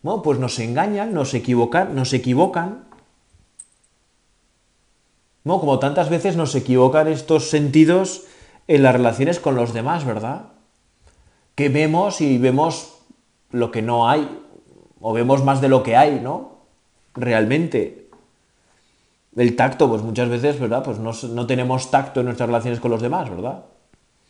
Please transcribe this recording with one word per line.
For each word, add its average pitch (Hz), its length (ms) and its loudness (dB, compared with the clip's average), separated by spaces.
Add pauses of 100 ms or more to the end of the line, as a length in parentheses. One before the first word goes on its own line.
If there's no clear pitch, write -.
Bueno, 190 200 -4
pues 143 180 0
nos 123 200 -4
engañan, 202 540 -2
nos 143 200 -2
equivocan, 123 600 0
nos 131 200 -2
equivocan. 170 760 -2 (2500)
¿No? 175 160 0
Como 143 200 2
tantas 147 300 0
veces 170 280 -2
nos 143 180 -2
equivocan 131 540 4
estos 151 400 0
sentidos 160 760 2 (440)
en 147 140 4
las 131 120 6
relaciones 123 480 0
con 135 140 0
los 117 180 -2
demás, 139 320 -4
¿verdad? 117 480 -8 (1040)
Que 143 120 0
vemos 156 540 0
y 135 160 2
vemos 131 580 0 (560)
lo 120 200 -2
que 113 100 -4
no 117 260 0
hay, 143 220 0 (720)
o 113 100 -4
vemos 123 320 2
más 135 160 2
de 139 80 2
lo 131 160 4
que 117 140 2
hay, 143 240 4
¿no? 147 380 -10 (540)
Realmente. 120 960 0 (1300)
El 120 220 2
tacto, 135 320 2
pues 110 120 -2
muchas 113 280 -4
veces, 123 300 -2
¿verdad? 123 240 -2
Pues 123 160 -8
no 113 120 -6
s-, 113 160 -12
no 120 180 -6
tenemos 127 460 -2
tacto 135 300 0
en 123 60 0
nuestras 120 200 -4
relaciones 120 320 -2
con 123 120 -2
los 113 100 -2
demás, 135 280 -4
¿verdad? 110 360 -10 (640)